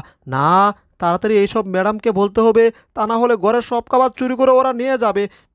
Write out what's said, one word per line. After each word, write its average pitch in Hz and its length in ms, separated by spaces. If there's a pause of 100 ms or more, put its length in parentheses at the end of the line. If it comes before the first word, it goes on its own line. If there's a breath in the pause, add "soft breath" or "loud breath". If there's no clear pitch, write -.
(280 soft breath)
না, 135 220 (500 soft breath)
তাড়াতাড়ি 180 380
এইসব 202 300
ম্যাডামকে 208 440
বলতে 202 300
হবে, 226 220 (300 soft breath)
তা 214 140
না 226 100
হলে 240 260
ঘরের 226 220
সব 233 240
খাবার 254 280
চুরি 254 180
করে 262 160
ওরা 254 220
নিয়ে 254 240
যাবে। 202 260 (320 soft breath)